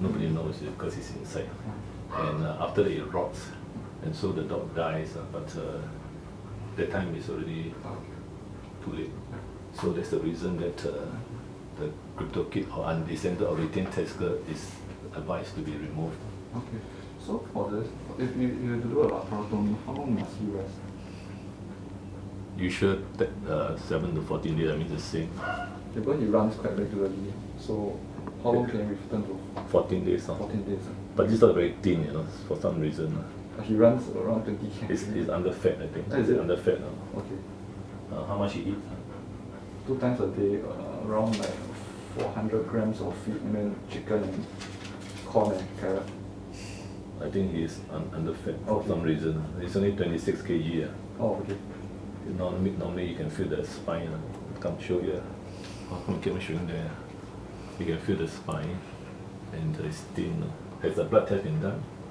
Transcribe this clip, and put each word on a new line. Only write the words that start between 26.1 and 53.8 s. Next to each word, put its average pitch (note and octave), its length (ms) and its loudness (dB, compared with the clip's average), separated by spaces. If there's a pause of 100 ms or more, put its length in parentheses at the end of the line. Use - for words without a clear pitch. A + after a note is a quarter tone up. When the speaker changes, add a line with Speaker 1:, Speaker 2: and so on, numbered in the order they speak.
Speaker 2:
he A2+ 60 4
runs G#2+ 300 6
quite - 220 -2
regularly, G2 540 0 (260)
so G#2 400 -2 (440)
how A#2+ 80 6
long A#2+ 160 8
Speaker 1:
Yeah. A#2 40 -2
Speaker 2:
can A2 140 2
he G#2 100 0
return G#2 300 0
to? F#2+ 140 -4 (300)
Speaker 1:
Fourteen F2+ 360 6
days, F2+ 220 4
huh? G2 80 -2
Speaker 2:
Fourteen G2+ 280 0
days, F#2+ 220 0
huh? - 80 -6 (240)
Speaker 1:
But - 100 8
this A2 80 8
is A2 80 10
not G2 120 12
very E2+ 280 4
thin, E2+ 220 6
you D2 80 0
know, D#2 120 0 (220)
for D2+ 140 0
some E2+ 200 2
reason, D#2 360 0
uh. D#2+ 60 -2 (340)
Speaker 2:
But G#2+ 100 -4
he A2 100 4
runs A#2 400 10
around A2 280 2
twenty G#2 240 -2
K. - 200 -4
Speaker 1:
It's, - 200 0
it's G#2 200 0
underfed, F#2 540 2
I D#2 60 -2
think. E2 220 -4
Speaker 2:
Oh, C3 60 2
is A#2+ 140 6
it? - 100 8
Speaker 1:
Underfed, F2 400 4
uh. - 380 -6
Speaker 2:
Okay. F#2+ 200 -4 (760)
Speaker 1:
Uh, D#2+ 120 -2
how G2+ 120 0
much G2+ 180 4
he - 60 -2
eats, - 280 -2
huh? - 80 -6 (880)
Speaker 2:
Two B2+ 120 2
times B2 220 4
a - 80 4
day, G2+ 340 4
uh, G#2+ 460 -4
around, A2 300 4
like, G2+ 180 0 (600)
four G2 160 0
hundred G#2+ 360 2
grams A2 320 2
of F2 180 -2
feed, G#2+ 160 -2
and G2+ 200 0
then G#2 220 2 (140)
chicken - 320 2
and F#2+ 240 -2 (800)
corn G#2 300 6
and F#2+ 240 -4
carrot. F#2+ 280 0 (1120)
Speaker 1:
I D2+ 100 -2
think F#2 220 4
he's E2 280 0 (100)
un-, D#2 240 -2
underfed D#2+ 520 -2
for G#2 80 4
Speaker 2:
Okay. G2+ 140 2
Speaker 1:
some E2+ 140 2
reason. D#2 420 4 (160)
He's F2 160 -2
only G2+ 160 6
twenty-six E2+ 500 2
K E2+ 200 2
G, D#2+ 220 2
uh. D2+ 40 -2 (320)
Speaker 2:
Oh, A2 220 4
okay. G2 140 -2 (800)
Speaker 1:
Normally, F#2 360 2
normally F2+ 360 0
you - 80 -2
can D#2 140 -2
feel E2+ 180 0
the D#2 180 2
spine, E2 420 -2